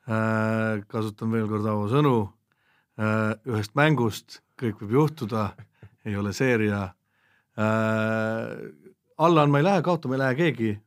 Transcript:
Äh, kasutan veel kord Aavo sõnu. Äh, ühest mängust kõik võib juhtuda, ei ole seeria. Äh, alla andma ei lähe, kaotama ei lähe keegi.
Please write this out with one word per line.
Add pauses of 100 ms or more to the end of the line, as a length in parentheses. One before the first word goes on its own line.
Äh,
kasutan
veel
kord
Aavo
sõnu. (840)
Äh, (160)
ühest
mängust (220)
kõik
võib
juhtuda, (580)
ei
ole
seeria. (720)
Äh, (680)
alla
andma
ei
lähe,
kaotama
ei
lähe
keegi. (160)